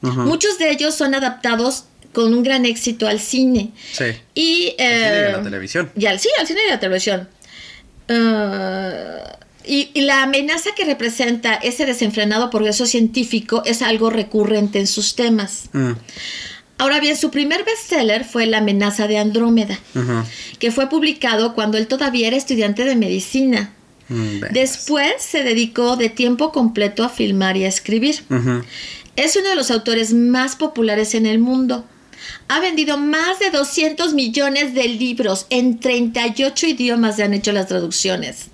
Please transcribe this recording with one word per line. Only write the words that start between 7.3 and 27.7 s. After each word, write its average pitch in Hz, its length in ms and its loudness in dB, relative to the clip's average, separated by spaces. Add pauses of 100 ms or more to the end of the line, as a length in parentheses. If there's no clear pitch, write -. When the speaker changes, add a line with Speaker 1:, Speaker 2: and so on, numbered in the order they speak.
Speaker 2:
Ah, 190 1300 -2 (260)
y, 285 300 -2
y 277 80 0
la 277 220 4
amenaza 294 520 -2
que 381 100 -2
representa 233 680 -2
ese 247 320 -2
desenfrenado 220 640 0
progreso 208 380 0
científico 226 800 0
es 233 180 -2
algo 226 260 2
recurrente 208 680 0
en 196 80 0
sus - 280 -2
temas. 226 580 0
Speaker 1:
Mm. 131 180 0 (880)
Speaker 2:
Ahora 277 220 2
bien, 294 160 2
su - 120 0
primer 302 360 0
bestseller 277 580 0
fue 233 240 -2
La 220 120 2
amenaza 208 480 2
de 208 120 2
Andrómeda, 220 580 2 (160)
Speaker 1:
Ujú. 120 300 0 (360)
Speaker 2:
que 233 120 0
fue 269 180 0
publicado 247 640 0
cuando 214 240 0
él 220 100 0
todavía 254 420 0
era 254 80 0
estudiante 226 480 0
de 262 100 2
medicina. 208 800 0 (340)
Speaker 1:
Mm, 107 320 -4
veras. - 140 -6
Speaker 2:
Después 277 680 0
se 302 240 -2
dedicó 240 540 0
de 233 120 0
tiempo 247 440 0
completo 220 500 2
a 226 60 0
filmar 190 480 0
y 190 80 2
a - 20 2
escribir. 226 640 0